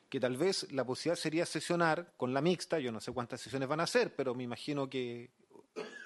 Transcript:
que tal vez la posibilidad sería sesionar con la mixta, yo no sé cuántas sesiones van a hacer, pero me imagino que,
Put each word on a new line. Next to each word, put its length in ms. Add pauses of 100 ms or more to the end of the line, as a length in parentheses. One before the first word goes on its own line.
que 100
tal 160
vez 380
la 120
posibilidad 320
sería 280
sesionar 720
con 160
la 80
mixta, 380
yo 120
no 80
sé 140
cuántas 260
sesiones 300
van 100
a 40
hacer, 300
pero 220
me 80
imagino 460
que, 420 (760)